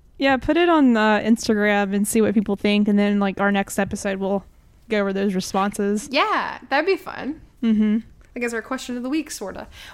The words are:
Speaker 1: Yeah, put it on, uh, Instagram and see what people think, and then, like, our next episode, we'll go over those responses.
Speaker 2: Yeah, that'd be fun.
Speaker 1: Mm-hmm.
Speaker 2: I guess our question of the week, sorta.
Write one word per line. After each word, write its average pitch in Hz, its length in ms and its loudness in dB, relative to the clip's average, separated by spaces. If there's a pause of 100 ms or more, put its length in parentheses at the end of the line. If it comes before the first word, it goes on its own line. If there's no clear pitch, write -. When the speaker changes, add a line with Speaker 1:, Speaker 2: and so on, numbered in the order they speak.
(180)
Speaker 1:
Yeah, 269 180 2
put 302 200 0
it 349 120 4
on, 277 280 6
uh, 214 220 4
Instagram 208 760 2
and 202 120 0
see 226 160 2
what 208 100 2
people 202 240 0
think, 208 300 2
and 208 100 2
then, 202 220 2
like, 196 220 -2
our 202 100 2
next 196 280 -2
episode, 196 400 -4
we'll 196 260 -4 (440)
go 214 120 0
over 196 120 -2
those 196 220 -2
responses. 202 800 -2
Speaker 2:
Yeah, 302 460 -2 (120)
that'd 302 160 0
be 392 100 0
fun. - 440 -10 (220)
Speaker 1:
Mm-hmm. 214 360 2 (380)
Speaker 2:
I 247 40 -10
guess 240 140 -4
our 220 80 -6
question 247 340 -8
of 240 60 -8
the 254 80 -8
week, 311 220 -4
sorta. 190 340 -12 (280)